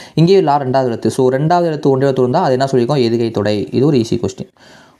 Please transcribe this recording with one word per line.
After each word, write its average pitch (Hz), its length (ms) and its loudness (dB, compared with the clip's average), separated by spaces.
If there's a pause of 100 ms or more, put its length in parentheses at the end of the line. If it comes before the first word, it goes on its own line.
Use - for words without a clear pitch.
(140)
இங்கேயும் 175 300 4
லா 147 160 2
ரெண்டாவது 131 260 0
எழுத்து. 110 260 -2
So, 127 200 0
ரெண்டாவது 160 320 0
எழுத்து 151 260 -2
ஒண்டி 135 140 0
எழுத்து 135 180 0
இருந்தா 127 200 0
அது 156 100 0
என்ன 127 140 0
சொல்லியிருக்கோம்? 131 380 0
எதுகை 117 280 0
தொடை. 104 400 -2
இது 120 140 0
ஒரு 151 120 2
ஈஸி 113 180 -2
கொஸ்டின். - 340 -6 (500)